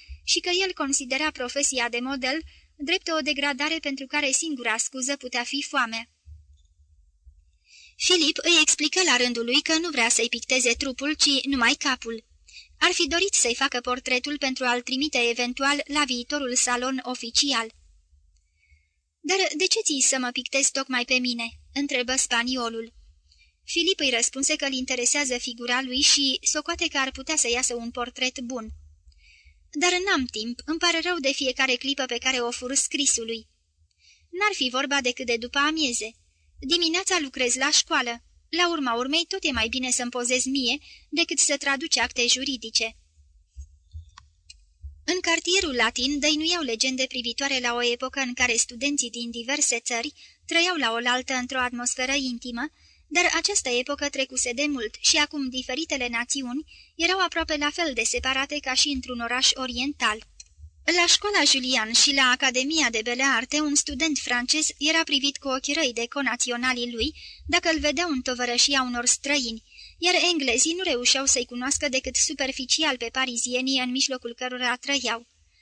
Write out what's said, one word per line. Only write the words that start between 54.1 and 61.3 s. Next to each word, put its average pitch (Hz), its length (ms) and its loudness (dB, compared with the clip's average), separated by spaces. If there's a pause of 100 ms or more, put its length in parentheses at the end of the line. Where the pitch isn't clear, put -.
de 269 140 0
mult 247 340 -2
și - 160 2
acum 294 320 0
diferitele 254 600 -4
națiuni 247 560 -4 (320)
erau 349 220 2
aproape 330 380 0
la 294 140 0
fel 330 240 -2
de 226 80 0
separate 269 560 -2
ca 269 160 -4
și 269 140 0
într-un 254 320 -4
oraș 240 340 0
oriental. 247 760 -2 (540)
La 349 220 4
școala 403 380 4